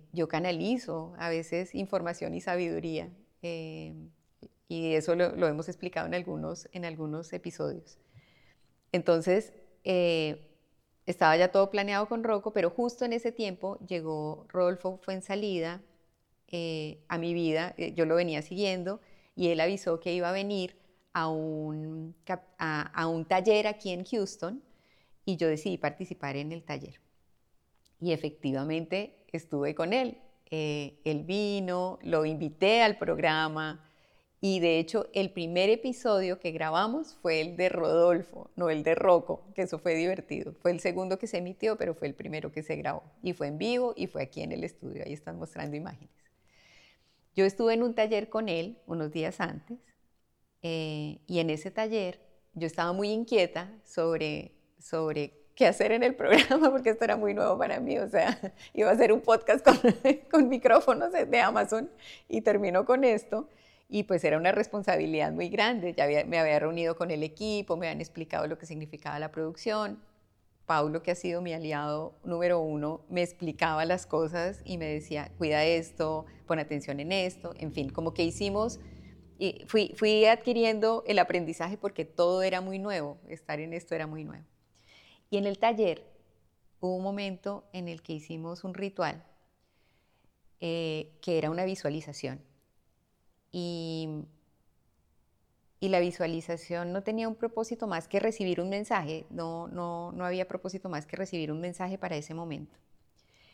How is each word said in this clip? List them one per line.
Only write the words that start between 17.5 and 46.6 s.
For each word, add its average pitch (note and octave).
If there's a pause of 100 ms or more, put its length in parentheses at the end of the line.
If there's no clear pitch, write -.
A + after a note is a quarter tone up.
Eh, -
yo E3
lo D#3
venía E3
siguiendo F#3+ (360)
y F3+
él E3
avisó E3+
que E3+
iba F3
a F3+
venir G3 (360)
a D#3+
un D#3 (100)
cap-, F3+
a, D#3
a D#3+
un E3
taller G#3
aquí G#3
en F3+
Houston G3+ (640)
y F#3+
yo E3
decidí D#3+
participar D3
en D3+
el E3
taller. C#3 (1000)
Y E3+
efectivamente D#3
estuve D3+
con E3
él. A#3+ (320)
Eh, D3
él D3+
vino, F#3
lo D#3+
invité D#3
al G#3
programa D#3 (560)
y F#3+
de E3
hecho E3
el F#3+
primer F3
episodio G#3+
que F3+
grabamos F3+
fue D#3+
el E3+
de F3+
Rodolfo, E3+
no F3
el D#3
de D#3+
Rocco, E3+
que F#3+
eso F3
fue E3
divertido. E3
Fue F3
el F3
segundo F#3
que A3+
se G3+
emitió, F#3+
pero E3+
fue D#3+
el C#3
primero D#3
que D#3
se D#3
grabó D3 (180)
y F3+
fue D3
en D3+
vivo A#3+
y F#3
fue D3+
aquí C#3+
en D#3
el E3
estudio. -
Ahí D3
están E3
mostrando D#3+
imágenes. - (1200)